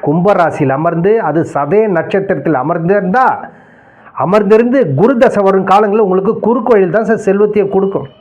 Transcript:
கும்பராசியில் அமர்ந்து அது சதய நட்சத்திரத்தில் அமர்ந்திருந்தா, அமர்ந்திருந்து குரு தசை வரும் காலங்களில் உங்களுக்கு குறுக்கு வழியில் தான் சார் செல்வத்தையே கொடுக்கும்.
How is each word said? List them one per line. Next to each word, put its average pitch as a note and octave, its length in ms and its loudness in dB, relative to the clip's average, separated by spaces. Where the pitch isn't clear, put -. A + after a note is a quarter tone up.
கும்பராசியில் E3 680 0
அமர்ந்து E3 360 0
அது D3+ 120 0
சதய D3 300 0
நட்சத்திரத்தில் D#3+ 680 -2
அமர்ந்திருந்தா, F#3 640 0
அமர்ந்திருந்து G#3+ 540 2
குரு A#3+ 220 2
தசை G#3 260 2
வரும் F#3+ 240 0
காலங்களில் G#3 340 2
உங்களுக்கு F#3 260 0
குறுக்கு A#3+ 280 0
வழியில் F#3 220 2
தான் G#3+ 140 -2
சார் G#3+ 160 -2
செல்வத்தையே G#3 480 0
கொடுக்கும். F#3+ 340 -2